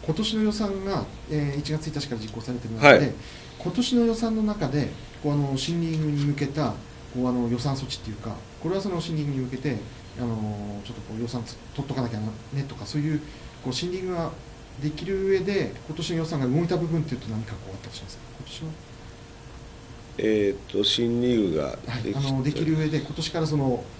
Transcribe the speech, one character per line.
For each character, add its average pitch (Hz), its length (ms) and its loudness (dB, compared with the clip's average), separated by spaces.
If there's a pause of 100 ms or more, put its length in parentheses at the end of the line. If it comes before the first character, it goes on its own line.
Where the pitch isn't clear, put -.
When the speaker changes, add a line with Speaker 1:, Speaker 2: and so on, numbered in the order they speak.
Speaker 1:
今 160 100 2
年 214 200 0
の 220 80 4
予 214 100 4
算 196 320 0
が、 190 220 0 (240)
え 147 260 2
ー、 147 40 0
一 147 120 -2
月 156 140 -2
一 147 120 -4
日 139 100 -4
か 120 80 -2
ら 107 40 -4
実 107 80 -6
行 110 140 -8
さ 123 100 -4
れ 123 60 -2
て 123 80 -8
い 107 40 -4
る 113 60 -4
中 139 180 12
で、 - 40 12
Speaker 2:
は 147 60 6
い。 110 80 0 (460)
Speaker 1:
今 170 140 -2
年 247 220 2
の 233 100 8
予 226 100 4
算 220 220 2
の 220 60 4
中 208 260 2
で、 135 200 2 (340)
こ 147 80 2
う、 - 20 4
あ 147 40 4
の、 139 200 2
新 170 240 0
リ 160 160 0
ー - 20 2
グ 151 120 2
に 143 160 2
向 143 80 4
け 143 140 0
た、 135 260 0 (400)
こ 123 60 0
う、 127 80 4
あ 123 40 2
の、 123 160 2
予 120 100 2
算 135 160 0
措 135 100 -4
置 - 120 -6
っ - 40 -10
て 113 100 -8
い - 20 -6
う 101 40 -6
か、 110 200 -6 (260)
こ 160 60 -2
れ 185 60 2
は 196 80 0
そ 196 80 0
の 170 100 0
新 160 160 -2
リ 151 60 0
ー 143 40 0
グ 143 60 0
に 131 60 0
向 127 120 -2
け 131 60 -6
て、 127 200 0 (440)
あ - 20 -2
の、 104 600 -4
ち - 60 -10
ょ - 20 -10
っ - 40 -10
と 107 40 -10
こ 110 180 -10
う 117 40 -2
予 120 40 -2
算 117 180 -4
つ-、 - 120 -10 (180)
取 143 120 -2
っ - 20 -12
と 147 60 -2
か 131 80 0
な 120 80 -2
き 117 40 -6
ゃ 107 40 -4
ね 107 80 -2 (420)
と - 60 -10
か、 - 100 -10
そ - 140 -2
う - 20 2
い 151 160 0
う、 147 40 0 (440)
こ 131 60 -2
う、 - 20 -2
新 175 180 -2
リ 185 100 -2
ー 185 60 -4
グ 185 60 -2
が 170 180 -2 (520)
で 147 80 0
き 170 160 -6
る 190 220 0
上 190 100 6
で、 185 340 2 (140)
今 156 100 -6
年 165 140 -4
の 170 60 0
予 160 100 2
算 156 140 0
が 127 60 4
動 143 160 4
い 170 40 2
た 180 100 2
部 165 100 2
分 160 140 2
っ 139 40 0
て - 100 -2
い - 20 -4
う - 40 -8
と - 80 -8
何 110 160 -2
か 107 80 -8
こ 92 180 -10
う 95 40 -10
あ - 40 -12
っ - 20 -12
た - 80 -12
り - 80 -12
し - 60 -12
ま - 80 -12
す - 60 -14
か？ - 60 -16 (180)
今 - 60 -12
年 - 180 -12
は。 160 40 -6 (1500)
Speaker 2:
え 107 320 4
ー - 40 0
っ - 160 -12
と、 98 100 4
新 120 400 4
リ 123 140 4
ー 98 160 4
グ 78 60 2
が 69 200 -2 (240)
で 104 80 -2
き - 20 0
た 131 60 0
Speaker 1:
は 139 80 2
い、 - 40 0
あ - 20 2
の、 131 100 2
で 147 100 2
き - 120 0
る 156 120 4
上 156 120 2
で、 151 100 2
今 - 160 -2
年 160 160 -4
か 175 80 -2
ら 156 80 2
そ 151 100 2
の 131 280 2 (140)